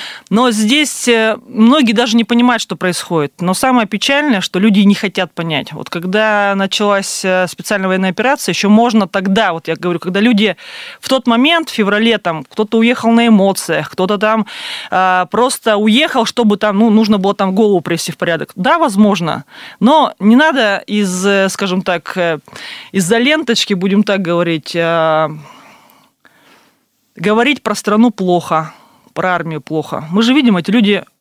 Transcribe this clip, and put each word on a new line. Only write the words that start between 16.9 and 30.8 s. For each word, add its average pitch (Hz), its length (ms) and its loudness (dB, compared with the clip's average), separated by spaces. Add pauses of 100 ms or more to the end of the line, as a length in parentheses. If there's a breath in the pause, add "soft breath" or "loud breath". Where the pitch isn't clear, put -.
было 196 160 0
там 190 200 -2
голову 202 280 2
привести 170 280 -6
в - 60 -12
порядок. 165 400 -4
Да, 262 220 0
возможно, 208 400 2 (600 loud breath)
но 269 400 2
не 214 160 4
надо 262 500 2
из, 190 400 -4
э, 196 220 2
скажем 185 340 -4
так, - 340 -4
э, 170 220 -2 (540 loud breath)
из-за 196 260 0
ленточки, 247 560 0
будем 196 300 0
так 196 180 -2
говорить, 170 540 -2
э, 160 520 0 (1900 loud breath)
говорить 226 480 0
про 208 100 -2
страну 214 380 2
плохо, 170 600 -2 (420 loud breath)
про 180 200 -2
армию 165 260 -6
плохо. 156 520 -6
Мы 208 100 2
же 233 100 2
видим, 254 240 4
эти 170 140 -2
люди 202 320 2 (180)